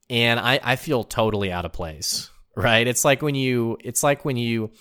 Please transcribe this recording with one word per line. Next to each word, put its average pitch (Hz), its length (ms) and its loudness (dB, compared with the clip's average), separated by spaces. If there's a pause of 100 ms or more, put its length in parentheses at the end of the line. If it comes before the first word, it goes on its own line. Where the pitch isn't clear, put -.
and 117 300 2
I, 123 240 2
I 123 120 0
feel 127 280 -2
totally 104 480 0
out 87 140 -4
of 82 80 -8
place, - 560 -6 (260)
right? 117 320 4
It's 123 180 0
like 139 160 4
when 147 140 -2
you, 123 480 0
it's - 200 -4
like 143 220 2
when 135 120 -2
you, 117 440 0